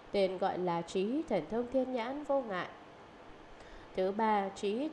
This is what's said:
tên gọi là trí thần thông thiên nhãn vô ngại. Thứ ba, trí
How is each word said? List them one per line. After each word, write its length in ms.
tên 260
gọi 200
là 240
trí 460
thần 220
thông 220
thiên 200
nhãn 320
vô 160
ngại. 260
Thứ 160
ba, 360
trí 440